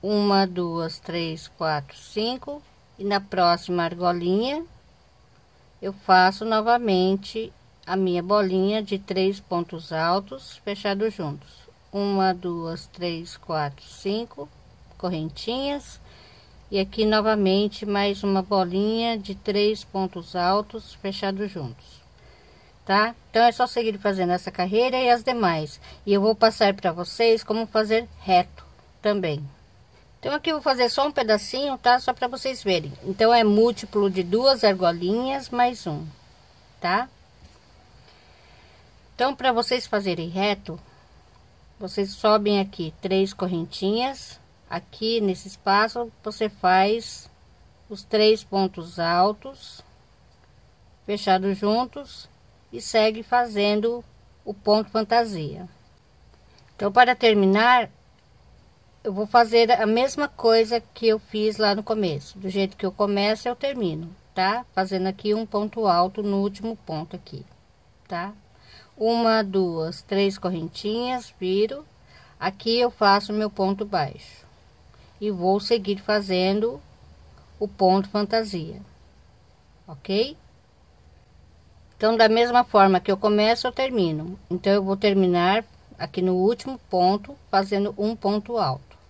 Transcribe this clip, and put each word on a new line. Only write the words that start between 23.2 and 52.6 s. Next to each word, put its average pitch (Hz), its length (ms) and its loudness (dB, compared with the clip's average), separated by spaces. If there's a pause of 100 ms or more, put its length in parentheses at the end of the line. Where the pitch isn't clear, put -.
Então, 226 140 4
é 240 80 6
só 240 160 0
seguir 226 300 -4
fazendo 190 340 0
essa 180 180 -2
carreira 220 480 0
e 254 120 0
as 240 120 4
demais. 233 600 -2 (240)
E 202 80 2
eu 196 80 4
vou 220 120 2
passar 214 400 2
pra 185 200 -2
vocês 226 500 0
como 226 240 -4
fazer 220 400 0 (140)
reto 180 420 0 (380)
também. 180 420 -2 (760)
Então, 269 160 -6
aqui 302 160 -2
eu 311 60 0
vou 285 60 -6
fazer 247 260 2
só 277 180 0
um 294 60 -2
pedacinho, 247 680 -2
tá? 247 220 4
Só 254 140 -2
pra 247 160 -4
vocês 254 340 -8
verem. 160 300 -2 (100)
Então, 220 300 2
é 233 100 6
múltiplo 208 640 2
de 185 140 -2
duas 233 400 2
argolinhas 202 840 0
mais 247 360 0
um, 160 200 -6 (760)
tá? 202 300 -2 (2000)
Então, 262 220 -2
pra 254 160 0
vocês 233 340 0
fazerem 175 440 -4
reto, 190 500 -4 (960)
vocês 196 340 -4
sobem 208 500 2
aqui 175 400 -6
três 190 320 0
correntinhas. 196 1080 -4 (300)
Aqui - 500 -4
nesse 190 300 -2
espaço, 220 600 0 (140)
você 214 240 -4
faz 202 840 0 (600)
os 208 160 -14
três 214 360 4
pontos 185 580 -4
altos, 190 840 -2 (1200)
fechados 196 520 0
juntos, 240 720 -4 (420)